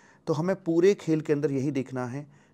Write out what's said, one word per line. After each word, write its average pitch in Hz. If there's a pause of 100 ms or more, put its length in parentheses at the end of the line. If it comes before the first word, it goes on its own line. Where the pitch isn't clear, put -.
(260)
तो 160
हमें 175
पूरे 170
खेल 160
के 147
अंदर 143
यही 139
देखना 131
है 139 (120)